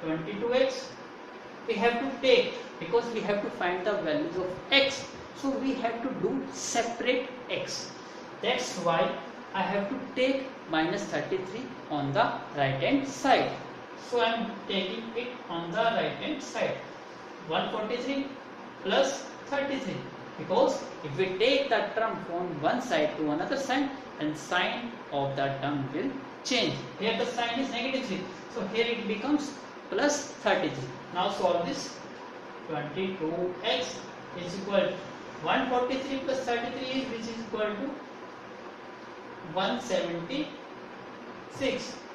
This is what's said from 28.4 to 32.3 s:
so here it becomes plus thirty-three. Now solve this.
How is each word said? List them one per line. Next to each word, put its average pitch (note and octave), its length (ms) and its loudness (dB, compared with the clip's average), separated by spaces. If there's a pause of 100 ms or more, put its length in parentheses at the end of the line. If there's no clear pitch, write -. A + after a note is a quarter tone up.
so A3+ 140 -2
here A3+ 180 4
it A3 220 0
becomes C4+ 440 2 (380)
plus C#4+ 380 2 (180)
thirty-three. - 440 2 (240)
Now F#3 180 2
solve E3+ 340 4
this. - 300 -4 (720)